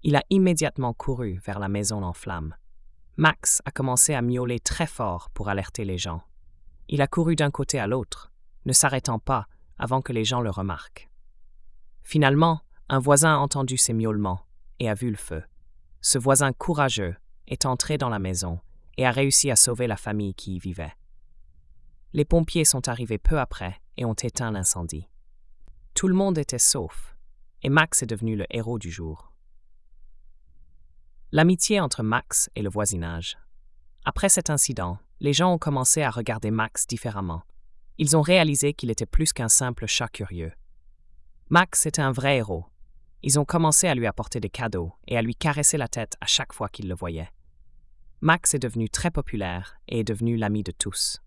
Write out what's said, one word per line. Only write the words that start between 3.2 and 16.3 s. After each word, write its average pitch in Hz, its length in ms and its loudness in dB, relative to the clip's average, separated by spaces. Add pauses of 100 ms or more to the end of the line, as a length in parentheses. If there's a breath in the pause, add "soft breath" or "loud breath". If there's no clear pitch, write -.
a - 60 -8
commencé 131 420 2
à 131 80 2
miauler 120 380 0
très - 280 -2
fort 95 420 -6
pour - 180 -6
alerter 98 380 -4
les 92 120 -4
gens. 82 260 -6 (680)
Il 139 120 2
a 139 60 4
couru 165 280 2
d'un 147 160 2
côté - 280 -2
à 107 80 -2
l'autre, - 440 -4 (340)
ne 131 80 -2
s'arrêtant 131 460 2
pas 127 280 -2 (300)
avant 127 240 -2
que 127 120 -8
les 110 120 0
gens 123 160 0
le 110 80 -2
remarquent. 95 600 -8 (920)
Finalement, 151 580 4 (280)
un 135 100 2
voisin 143 360 6
a - 20 2
entendu 135 400 -2
ses - 160 2
miaulements 107 520 -2 (340)
et 120 100 -2
a 107 40 0
vu 120 160 -4
le 101 80 -4
feu. 80 260 -10 (580)
Ce - 160 2
voisin 135 360 4